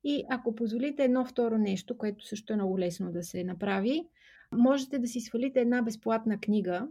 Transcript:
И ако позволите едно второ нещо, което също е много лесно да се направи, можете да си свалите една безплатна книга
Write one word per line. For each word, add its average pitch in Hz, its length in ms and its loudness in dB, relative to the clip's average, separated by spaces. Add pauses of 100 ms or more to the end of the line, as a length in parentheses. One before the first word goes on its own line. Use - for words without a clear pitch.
И 285 260 0
ако 240 240 -2
позволите 240 500 -2
едно 254 200 4
второ 233 340 0
нещо, 202 400 0
което 214 280 -4
също 208 260 -8
е 214 40 0
много 190 220 0
лесно 180 340 -2
да 170 100 -4
се 180 220 -6
направи, 196 640 -2 (440)
можете 262 460 4
да 240 100 -2
си 240 120 -4
свалите 254 400 0
една 240 220 2
безплатна 220 580 -2
книга 208 500 0